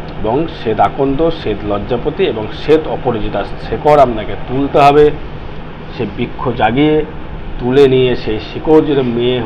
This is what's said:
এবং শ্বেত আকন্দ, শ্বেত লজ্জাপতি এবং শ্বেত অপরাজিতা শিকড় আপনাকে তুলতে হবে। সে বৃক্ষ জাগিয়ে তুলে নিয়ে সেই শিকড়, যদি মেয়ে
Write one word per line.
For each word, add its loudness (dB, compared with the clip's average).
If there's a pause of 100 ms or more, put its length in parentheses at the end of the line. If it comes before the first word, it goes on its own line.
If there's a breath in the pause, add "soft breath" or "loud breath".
(200)
এবং 0 (100)
শ্বেত -2
আকন্দ, 0
শ্বেত -4 (100)
লজ্জাপতি -2
এবং -2 (140)
শ্বেত 2
অপরাজিতা -4 (260)
শিকড় 4
আপনাকে 0 (140)
তুলতে 0
হবে। 8 (920)
সে -2 (120)
বৃক্ষ -6 (160)
জাগিয়ে 2 (640)
তুলে 6
নিয়ে 4
সেই -4
শিকড়, 2
যদি 0
মেয়ে 0